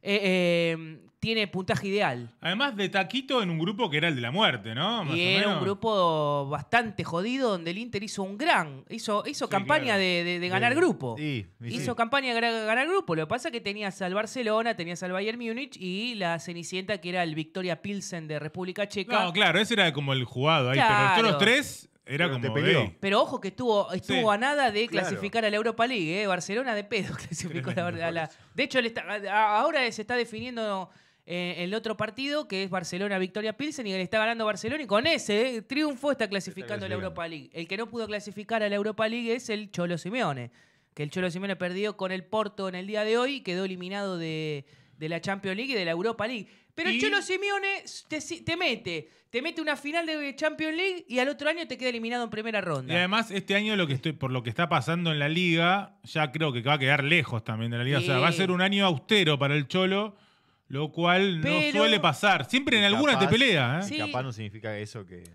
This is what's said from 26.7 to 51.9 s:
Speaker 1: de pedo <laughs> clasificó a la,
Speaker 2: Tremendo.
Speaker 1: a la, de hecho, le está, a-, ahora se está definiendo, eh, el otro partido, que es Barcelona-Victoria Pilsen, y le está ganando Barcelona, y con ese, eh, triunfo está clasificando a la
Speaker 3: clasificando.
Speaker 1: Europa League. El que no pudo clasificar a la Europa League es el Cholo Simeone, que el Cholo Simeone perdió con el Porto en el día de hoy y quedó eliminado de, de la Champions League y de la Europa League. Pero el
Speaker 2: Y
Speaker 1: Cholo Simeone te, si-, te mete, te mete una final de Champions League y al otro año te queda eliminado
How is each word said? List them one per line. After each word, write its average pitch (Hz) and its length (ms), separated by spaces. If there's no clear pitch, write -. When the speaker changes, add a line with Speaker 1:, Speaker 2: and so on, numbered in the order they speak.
Speaker 1:
de 208 80
pedo 214 320
<laughs> - 140
clasificó - 100
a - 40
la, 180 120
Speaker 2:
Tremendo. 170 200
Speaker 1:
a 165 60
la, 160 180
de 254 80
hecho, 269 180
le 233 80
está, 226 140
a-, 208 560
ahora 269 320
se 214 120
está 240 120
definiendo, 226 760
eh, 175 360
el 190 100
otro 220 220
partido, 262 500
que 190 160
es 190 80
Barcelona-Victoria 190 840
Pilsen, 277 320
y - 20
le 190 120
está 220 180
ganando 226 240
Barcelona, 226 400
y - 20
con 214 220
ese, 240 480
eh, 220 60
triunfo 285 500
está 233 160
clasificando 190 460
a - 20
la 180 60
Speaker 3:
clasificando. 185 120
Speaker 1:
Europa 170 200
League. 156 260
El 170 140
que 190 100
no 220 120
pudo 226 180
clasificar 208 560
a 208 60
la 202 80
Europa 214 320
League 233 260
es 233 160
el 208 220
Cholo 175 260
Simeone, 156 540
que 147 80
el 147 80
Cholo 185 180
Simeone 185 280
perdió 190 400
con 190 160
el 190 100
Porto 202 460
en 180 80
el 185 100
día 214 160
de 220 160
hoy 262 180
y 240 40
quedó 185 240
eliminado 190 520
de, 156 480
de 156 120
la 165 120
Champions 196 360
League 269 160
y 240 40
de 190 80
la 165 60
Europa 208 380
League. 233 180
Pero 339 140
el 226 60
Speaker 2:
Y 247 40
Speaker 1:
Cholo 415 220
Simeone 392 600
te, 302 140
si-, - 220
te 330 140
mete, 214 520
te 233 120
mete 330 200
una 302 140
final 330 300
de 294 300
Champions 311 400
League 359 320
y 247 100
al 254 100
otro 285 200
año 330 180
te 254 120
queda 254 100
eliminado 233 340